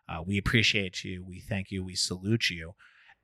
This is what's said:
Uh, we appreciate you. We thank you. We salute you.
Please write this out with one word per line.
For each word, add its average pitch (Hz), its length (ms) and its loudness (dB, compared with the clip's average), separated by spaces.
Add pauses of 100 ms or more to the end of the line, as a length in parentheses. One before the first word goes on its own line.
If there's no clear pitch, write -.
Uh, 82 180 -6
we 101 120 2
appreciate 101 640 4
you. 92 200 -8
We 92 160 -12
thank 95 320 -6
you. 95 120 -2
We 90 120 -8
salute 95 560 2
you. 85 220 -8 (500)